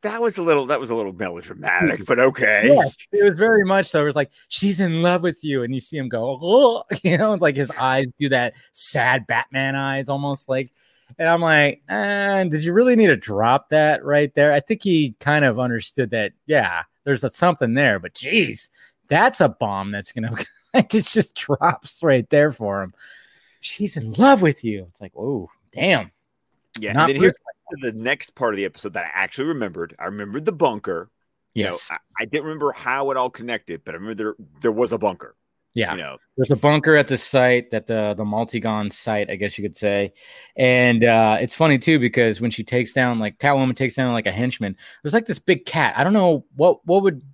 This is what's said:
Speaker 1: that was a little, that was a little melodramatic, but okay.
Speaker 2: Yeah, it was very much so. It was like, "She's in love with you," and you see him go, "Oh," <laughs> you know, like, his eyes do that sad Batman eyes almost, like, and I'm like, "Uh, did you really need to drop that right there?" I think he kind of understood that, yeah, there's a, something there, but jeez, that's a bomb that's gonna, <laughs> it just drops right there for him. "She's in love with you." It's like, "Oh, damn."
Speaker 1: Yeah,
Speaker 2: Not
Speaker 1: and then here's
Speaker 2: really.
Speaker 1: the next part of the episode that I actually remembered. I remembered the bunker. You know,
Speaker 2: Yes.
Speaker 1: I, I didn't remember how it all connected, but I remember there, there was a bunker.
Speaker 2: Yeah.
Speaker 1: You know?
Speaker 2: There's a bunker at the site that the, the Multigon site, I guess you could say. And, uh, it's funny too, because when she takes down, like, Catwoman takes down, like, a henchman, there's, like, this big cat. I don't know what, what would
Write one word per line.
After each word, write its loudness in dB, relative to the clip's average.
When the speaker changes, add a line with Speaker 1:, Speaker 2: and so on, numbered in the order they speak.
Speaker 1:
that -6
was -2
a -4
little, 2
that -2
was -8
a -2
little -4
melodramatic, -4
but 2
okay. 4
Speaker 2:
Yeah, 4
it 6
was 4
very 4
much 2
so. 0
It 0
was -2
like, -2
"She's -2
in 0
love 2
with -4
you," -2
and -6
you -6
see -12
him -8
go, -4
"Oh," 4
<laughs> -8
you 2
know, 0
like, 2
his -2
eyes 0
do -2
that 0
sad -2
Batman -4
eyes -4
almost, -6
like, -4
and 0
I'm 2
like, 4
"Uh, -2
did -2
you -2
really 6
need 6
to 6
drop 0
that 2
right 2
there?" 4
I 2
think -6
he 0
kind 2
of 2
understood -4
that, -2
yeah, 0
there's -2
a, -4
something 0
there, 2
but -12
jeez, -4
that's 2
a 4
bomb -6
that's -10
gonna, -8
<laughs> -20
it 2
just -2
drops -2
right 2
there 4
for -6
him. -12
"She's -6
in -8
love 6
with 0
you." -6
It's -20
like, -18
"Oh, -8
damn." -2
Speaker 1:
Yeah, -6
Speaker 2:
Not 4
Speaker 1:
and 0
then 2
here's 4
Speaker 2:
really. -8
Speaker 1:
the -12
next -6
part -2
of -6
the -4
episode -10
that -8
I -10
actually -4
remembered. -8
I -14
remembered -10
the 0
bunker. -4
You -2
know, -2
Speaker 2:
Yes. -10
Speaker 1:
I, -10
I -2
didn't -6
remember -4
how -4
it -2
all -2
connected, -10
but -14
I -14
remember -10
there, -8
there 0
was -2
a -4
bunker. -6
Speaker 2:
Yeah. -2
Speaker 1:
You -8
know? -12
Speaker 2:
There's 0
a 2
bunker 4
at 4
the -2
site 2
that -6
the, -2
the -6
Multigon -4
site, -4
I -8
guess -6
you -8
could -8
say. -2
And, 4
uh, 4
it's -4
funny 2
too, 2
because 0
when -2
she -10
takes -2
down, 0
like, -6
Catwoman 2
takes -4
down, -2
like, -2
a -2
henchman, -4
there's, -4
like, 0
this -6
big 0
cat. 0
I 2
don't 2
know 2
what, 2
what 2
would -2